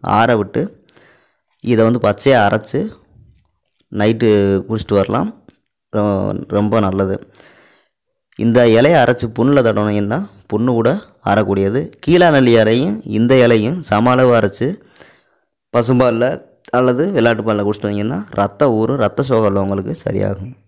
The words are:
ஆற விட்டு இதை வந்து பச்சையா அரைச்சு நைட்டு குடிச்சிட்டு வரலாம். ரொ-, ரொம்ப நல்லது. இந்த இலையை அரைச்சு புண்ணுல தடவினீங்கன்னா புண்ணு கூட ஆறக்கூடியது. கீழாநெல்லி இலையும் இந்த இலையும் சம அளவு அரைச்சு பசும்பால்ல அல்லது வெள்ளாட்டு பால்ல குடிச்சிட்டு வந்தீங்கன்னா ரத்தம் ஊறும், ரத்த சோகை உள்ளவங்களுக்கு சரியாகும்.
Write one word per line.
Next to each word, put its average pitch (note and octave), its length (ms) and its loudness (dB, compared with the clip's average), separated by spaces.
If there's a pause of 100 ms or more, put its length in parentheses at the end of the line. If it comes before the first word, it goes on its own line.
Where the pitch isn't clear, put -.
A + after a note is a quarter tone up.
(180)
ஆற A#2 200 2
விட்டு G2+ 240 -4 (1000)
இதை A2+ 220 0
வந்து A#2 140 0
பச்சையா G#2 460 0
அரைச்சு A2 340 -2 (1120)
நைட்டு A2 360 0 (380)
குடிச்சிட்டு G#2+ 340 -2
வரலாம். A2+ 300 -2 (640)
ரொ-, G2+ 420 -2 (120)
ரொம்ப G#2 320 -2
நல்லது. F#2+ 360 -2 (1200)
இந்த A#2 280 2
இலையை B2+ 340 4
அரைச்சு B2 240 0 (100)
புண்ணுல C3+ 260 2
தடவினீங்கன்னா G#2 580 -2 (280)
புண்ணு A2+ 240 -2
கூட A2+ 180 0 (360)
ஆறக்கூடியது. G2+ 560 0 (180)
கீழாநெல்லி D3+ 600 4
இலையும் B2+ 340 0 (100)
இந்த A2+ 300 0
இலையும் A#2+ 460 2
சம A2 280 0
அளவு B2+ 260 2
அரைச்சு A2 320 -2 (1040)
பசும்பால்ல A#2+ 520 2 (460)
அல்லது B2+ 400 0
வெள்ளாட்டு A2+ 320 0
பால்ல G#2 200 -2
குடிச்சிட்டு G#2 260 -4
வந்தீங்கன்னா G#2 280 -4 (120)
ரத்தம் A#2 480 -2
ஊறும், A#2 260 -2
ரத்த G#2 200 -2
சோகை A#2 260 0
உள்ளவங்களுக்கு G2 440 -4 (100)
சரியாகும். G2+ 480 -6 (160)